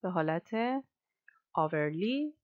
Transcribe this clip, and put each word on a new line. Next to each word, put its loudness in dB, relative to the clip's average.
به -2
حالت 0
آورلی 0